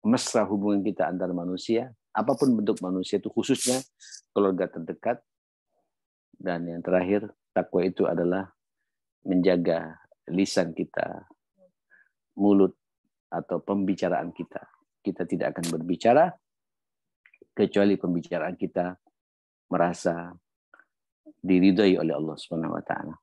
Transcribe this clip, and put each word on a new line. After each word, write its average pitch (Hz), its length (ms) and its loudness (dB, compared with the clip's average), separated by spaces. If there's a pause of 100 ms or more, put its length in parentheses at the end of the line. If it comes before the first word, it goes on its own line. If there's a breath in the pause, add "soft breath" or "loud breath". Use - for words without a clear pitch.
mesra 113 480 0
hubungan 101 320 0
kita 95 260 -2
antar 90 300 -4
manusia, 92 560 -4 (240)
apapun 127 400 2
bentuk 107 240 -2
manusia 92 400 -2
itu, - 80 -10
khususnya 127 560 -2 (480 loud breath)
keluarga 95 340 2
terdekat. 87 540 -6 (1200)
Dan 87 240 -6
yang 85 160 -8
terakhir, 92 480 0 (240)
takwa 90 320 0
itu 92 240 0
adalah 90 400 0 (800)
menjaga 87 720 2 (320)
lisan 92 400 0
kita, - 560 -6 (1120 soft breath)
mulut 98 320 6 (560)
atau 85 320 -4
pembicaraan 92 720 -2
kita. - 320 -12 (400)
Kita 90 240 -4
tidak - 280 -2
akan 82 240 -6
berbicara 117 520 2 (1200)
kecuali 101 480 2
pembicaraan 87 560 -4
kita 90 400 -4 (720)
merasa 87 640 0 (1080 soft breath)
diridhai 92 560 6
oleh 80 180 0
Allah 78 220 -4
Subhanahu 82 400 -6
wa 82 80 -8
taala. - 380 -8